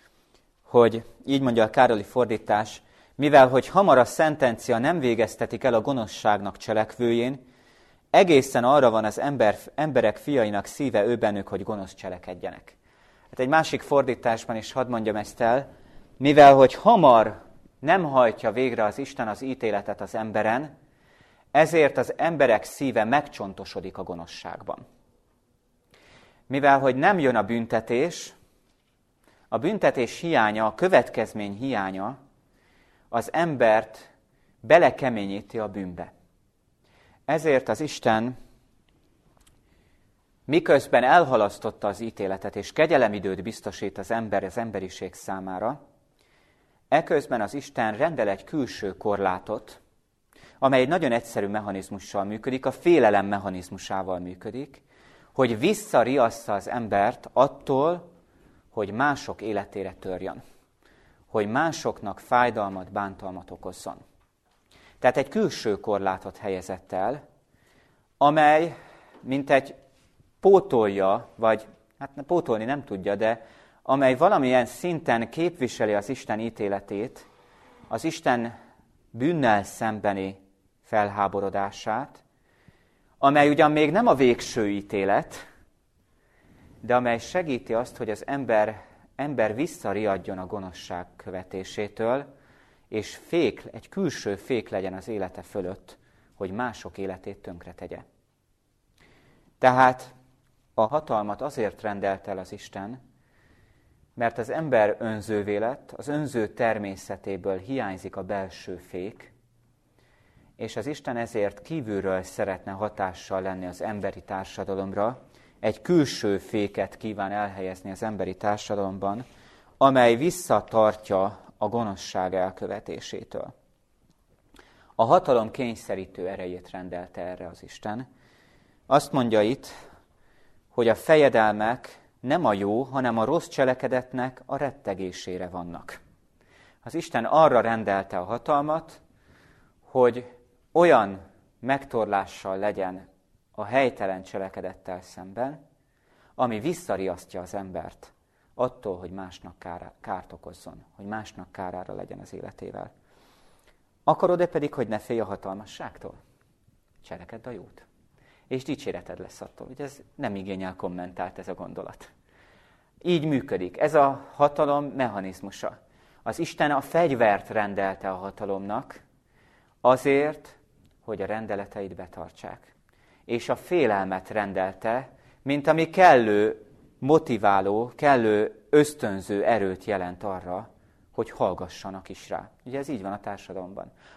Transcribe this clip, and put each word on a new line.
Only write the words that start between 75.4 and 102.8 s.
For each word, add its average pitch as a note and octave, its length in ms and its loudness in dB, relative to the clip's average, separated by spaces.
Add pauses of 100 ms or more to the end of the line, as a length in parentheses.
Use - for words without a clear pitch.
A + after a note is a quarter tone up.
az G2+ 140 -2
Isten A#2+ 300 -6
ítéletét, G#2 880 -6 (600)
az A2+ 160 -6
Isten B2 540 -2 (520)
bűnnel B2 520 2
szembeni G2+ 800 -6 (420)
felháborodását, G2+ 1400 -4 (920)
amely C#3+ 300 6
ugyan D3+ 240 4
még D3+ 180 4
nem A3 160 2
a F#3+ 80 6
végső A#2+ 540 2
ítélet, G2+ 680 -2 (1500)
de A#2+ 160 0
amely A#2+ 220 2
segíti C#3+ 560 -4
azt, A#2+ 220 -4
hogy A2 140 -8
az G#2 160 -8
ember, A2 580 0 (320)
ember A#2+ 380 -2
visszariadjon G2+ 840 -4
a F#2 80 -10
gonoszság F2+ 600 -12 (100)
követésétől, G#2 1200 -6 (500)
és - 280 -8
fék, - 540 -2
egy - 180 -20
külső C3 480 -4
fék A2+ 320 -6
legyen F#2+ 240 -6
az F#2+ 160 -14
élete F#2+ 340 -8
fölött, F#2+ 560 -12 (360)
hogy F#2+ 160 -8
mások A2+ 480 -10
életét F#2+ 440 -10
tönkretegye. F2 600 -16 (1500)
Tehát B2+ 560 4 (600)
a A2 120 2
hatalmat A2 540 -4
azért B2+ 400 -6
rendelt G2+ 480 -6
el F#2+ 100 -8
az F#2 140 -14
Isten, G#2 480 -14 (1120)